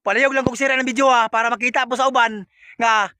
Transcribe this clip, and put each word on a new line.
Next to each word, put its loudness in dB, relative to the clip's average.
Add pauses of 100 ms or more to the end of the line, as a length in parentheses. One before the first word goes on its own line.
Palihog 0
lang -2
kog 0
sira -2
ng -2
video, 2
ha, 2
para -2
makita -2
po -6
sa 0
uban 0 (320)
nga 0